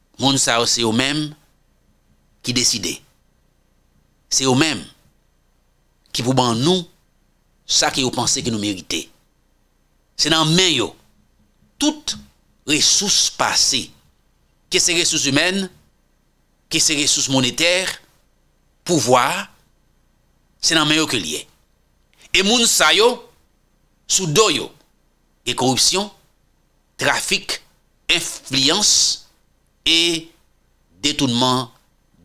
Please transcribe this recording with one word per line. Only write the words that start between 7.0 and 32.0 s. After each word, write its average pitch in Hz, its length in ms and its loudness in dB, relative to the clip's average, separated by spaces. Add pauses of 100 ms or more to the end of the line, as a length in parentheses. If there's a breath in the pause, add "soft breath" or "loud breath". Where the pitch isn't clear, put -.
sa - 280 0
ke 139 100 0
yo 120 100 0
panse 120 320 -2
ke 117 80 -2
nou 107 80 -4
merite. 95 440 -6 (1120)
Se - 120 0
nan 160 240 2
men 180 220 4
yo 107 160 -2 (880)
tout 302 340 -4 (540)
resous - 680 0
pase - 500 0 (840)
ke 180 80 2
se 175 160 0
resous 151 320 0
imenn, 175 380 0 (1080)
ke 160 80 -2
se 156 160 0
resous 139 360 0
monetè, 147 520 0 (1040)
pouvwa 127 380 2
a 180 220 -4 (1120)
se - 160 0
nan 151 120 2
men 156 120 2
yo 151 80 0
ke 120 100 -2
l 87 80 -6
ye. 76 140 -8 (880 soft breath)
E 180 140 2
moun 233 240 2
sa 160 260 4
yo 214 140 4 (1000)
sou 180 200 0
do 202 240 4
yo 104 160 -6 (800)
gen 120 100 -4
koripsyon, 131 520 0 (920)
trafik, 135 560 -2 (540)
enfliyans 165 800 0 (960)
e 165 400 0 (760)
detounman 127 680 0 (560)